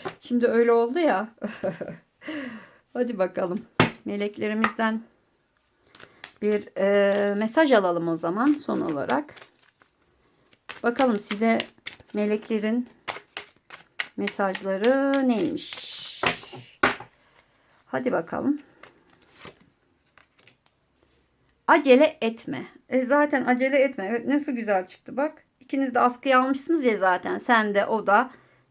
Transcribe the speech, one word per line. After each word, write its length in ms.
Şimdi 280
öyle 240
oldu 280
ya. 280
<laughs> 800
Hadi 240
bakalım. 420
Meleklerimizden 960
bir, 260
e, 580
mesaj 360
alalım 360
o 100
zaman 360
son 280
olarak. 540
Bakalım 360
size 380
meleklerin 760
mesajları 1080
neymiş? 960
Hadi 260
bakalım. 500
Acele 540
etme. 440
E, 160
zaten 400
acele 320
etme. 320
Evet, 180
nasıl 240
güzel 360
çıktı 300
bak. 260
İkiniz 340
de 60
askıya 420
almışsınız 420
ya 140
zaten. 400
Sen 380
de 100
o 220
da. 240